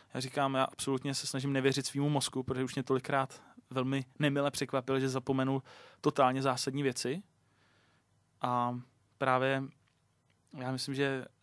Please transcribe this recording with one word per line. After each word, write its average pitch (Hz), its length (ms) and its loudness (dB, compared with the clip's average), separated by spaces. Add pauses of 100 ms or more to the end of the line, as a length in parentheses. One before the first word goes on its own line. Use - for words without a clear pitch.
(140)
já 127 60 -4
říkám, 135 340 -2
já 131 100 4
absolutně 135 500 -2
se - 140 -4
snažím 139 260 -2
nevěřit 135 320 2
svýmu 143 240 0
mozku, 135 340 0
protože 131 200 -2
už 127 120 -4
mě 135 80 -2
tolikrát 135 580 0 (280)
velmi 131 360 -2 (140)
nemile 143 320 2
překvapil, 135 480 0
že 131 100 2
zapomenul 131 540 0 (380)
totálně 135 400 4
zásadní 135 420 0
věci. 135 400 -2 (1160)
A 123 380 0 (380)
právě 135 460 2 (960)
já 127 140 -4
myslím, 131 240 -4
že 135 300 0 (180)